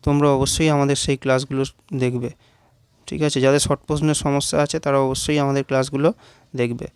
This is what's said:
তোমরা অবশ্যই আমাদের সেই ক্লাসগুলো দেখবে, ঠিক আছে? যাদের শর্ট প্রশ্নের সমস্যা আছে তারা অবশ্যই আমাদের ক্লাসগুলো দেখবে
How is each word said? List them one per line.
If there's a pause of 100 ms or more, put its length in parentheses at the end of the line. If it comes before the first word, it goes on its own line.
তোমরা
অবশ্যই
আমাদের
সেই
ক্লাসগুলো (300)
দেখবে, (800)
ঠিক
আছে?
যাদের
শর্ট
প্রশ্নের
সমস্যা
আছে
তারা
অবশ্যই
আমাদের
ক্লাসগুলো (460)
দেখবে (100)